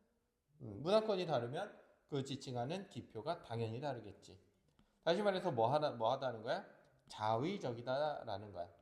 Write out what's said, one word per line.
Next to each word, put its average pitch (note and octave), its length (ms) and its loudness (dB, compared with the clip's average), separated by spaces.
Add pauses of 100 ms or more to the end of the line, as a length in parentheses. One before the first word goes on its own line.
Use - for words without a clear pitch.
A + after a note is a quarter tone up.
(640)
음, A2 200 -8
문화권이 G3 440 4
다르면 D3 500 -2 (320)
그 C3+ 160 0
지칭하는 C#3 640 -4
기표가 B2+ 540 -8
당연히 A2+ 380 -4
다르겠지. A2 580 -8 (640)
다시 F3+ 200 4
말해서 F#3 280 2
뭐 A#2 220 6
하다, D3 200 4
뭐 A#2 200 4
하다는 B2+ 300 -2
거야? D#3 220 -2 (480)
자의적이다라는 A#2+ 1400 0
거야. F2 160 -6 (140)